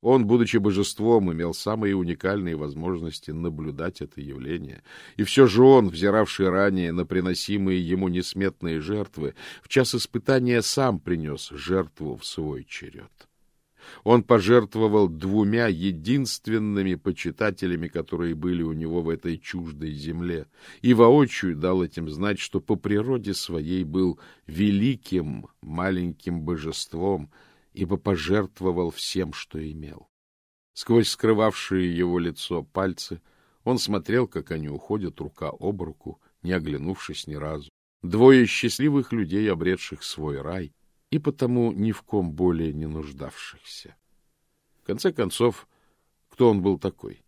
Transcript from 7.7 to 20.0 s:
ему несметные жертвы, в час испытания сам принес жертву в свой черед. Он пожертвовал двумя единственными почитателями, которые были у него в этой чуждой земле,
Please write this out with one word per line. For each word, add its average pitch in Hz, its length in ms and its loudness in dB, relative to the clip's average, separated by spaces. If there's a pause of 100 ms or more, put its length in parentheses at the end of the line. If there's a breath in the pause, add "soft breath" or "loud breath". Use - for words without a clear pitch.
ему 92 280 0
несметные 87 720 -2
жертвы, 80 540 -6 (280 loud breath)
в - 60 -20
час 127 260 2
испытания 123 680 0
сам 127 360 0
принес 76 520 -6
жертву 78 680 -4
в - 100 -14
свой 73 380 -8
черед. - 460 -18 (920 loud breath)
Он 117 180 8
пожертвовал 107 840 4
двумя 101 600 0
единственными 101 1300 -2
почитателями, 87 960 -4
которые 85 460 -4
были 85 280 -2
у 80 120 -4
него 80 260 -4
в 80 80 -4
этой 82 300 -4
чуждой 80 540 -10
земле, 80 540 -6 (360 loud breath)